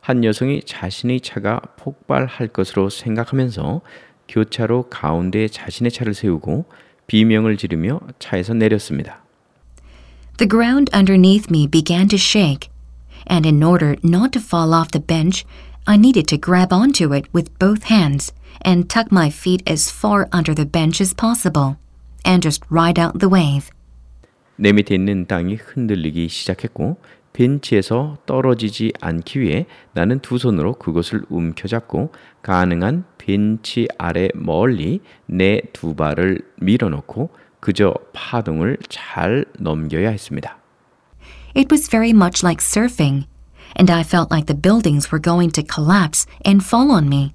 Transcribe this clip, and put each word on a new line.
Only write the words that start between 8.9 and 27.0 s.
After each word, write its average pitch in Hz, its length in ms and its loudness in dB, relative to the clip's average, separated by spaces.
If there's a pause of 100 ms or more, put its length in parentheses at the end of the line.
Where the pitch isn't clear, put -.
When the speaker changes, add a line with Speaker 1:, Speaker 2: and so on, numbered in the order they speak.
Speaker 2:
The 214 100 2
ground 240 460 2
underneath 190 560 6
me 151 180 2
began 170 400 2
to 202 80 2
shake, 190 520 0 (600)
and 165 160 2
in 151 160 4
order 160 400 2
not 180 300 2
to 240 80 -2
fall 165 320 0
off 165 180 2
the 156 140 -2
bench, 165 400 0 (400)
I 208 120 4
needed 214 320 6
to 151 100 0
grab 180 340 2
onto 190 400 2
it 143 220 -2
with 170 240 -2
both 208 320 0
hands 151 420 2 (320)
and 175 240 2
tuck 226 240 0
my 170 180 4
feet 180 380 -2
as 156 220 -2
far 208 420 0
under 160 220 0
the 147 140 -2
bench 165 320 0
as 196 140 0
possible 160 640 0 (500)
and 180 160 4
just 151 280 -2
ride 170 300 2
out 170 180 -2
the 190 120 2
wave. 147 400 2 (920)
Speaker 1:
내 104 120 6
밑에 104 240 2
있는 95 300 -2
땅이 92 280 -2
흔들리기 87 760 -4
시작했고 - 680 -6 (360)